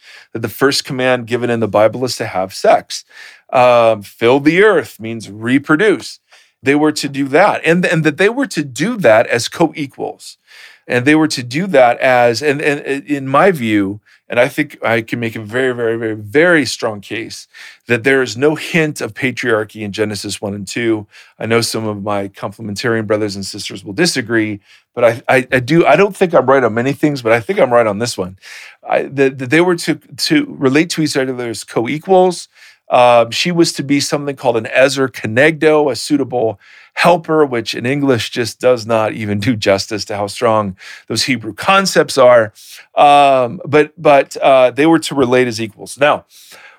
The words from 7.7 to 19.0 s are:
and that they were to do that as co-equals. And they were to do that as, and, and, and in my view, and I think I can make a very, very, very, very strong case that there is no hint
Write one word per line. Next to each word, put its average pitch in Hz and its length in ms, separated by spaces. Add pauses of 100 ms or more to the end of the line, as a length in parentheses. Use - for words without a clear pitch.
and 160 200
that 151 140
they 196 120
were 247 160
to 160 180
do 151 340
that 120 280
as 117 220
co-equals. - 880 (500)
And 123 180
they 151 100
were 156 140
to 127 140
do 147 240
that 123 320
as, 123 420
and, 147 200
and, 147 200
and 139 240
in 139 220
my 151 240
view, 107 500 (260)
and 110 120
I 131 80
think 139 360
I 117 180
can 120 180
make 113 160
a 113 60
very, 123 340
very, 117 220
very, 110 180
very 147 500
strong 107 360
case 107 460 (400)
that 120 160
there 135 180
is 123 160
no 147 180
hint 156 460